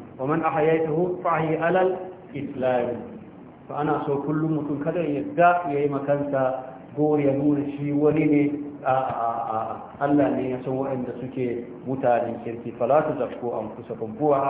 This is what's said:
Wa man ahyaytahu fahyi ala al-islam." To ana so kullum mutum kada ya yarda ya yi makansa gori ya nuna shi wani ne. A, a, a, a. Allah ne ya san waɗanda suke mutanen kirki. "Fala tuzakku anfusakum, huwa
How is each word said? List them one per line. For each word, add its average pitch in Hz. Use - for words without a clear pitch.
Wa 131
man 160
ahyaytahu 160
fahyi 160
ala 175
al-islam." 127
To 135
ana 147
so 143
kullum 156
mutum 143
kada 165
ya 147
yarda 175
ya 143
yi 143
makansa 139
gori 151
ya 135
nuna 143
shi 143
wani 151
ne. 147
A, 131
a, -
a, 123
a. 110
Allah 143
ne 123
ya 127
san 131
waɗanda 131
suke 123
mutanen 120
kirki. 117
"Fala 131
tuzakku 123
anfusakum, 110
huwa 143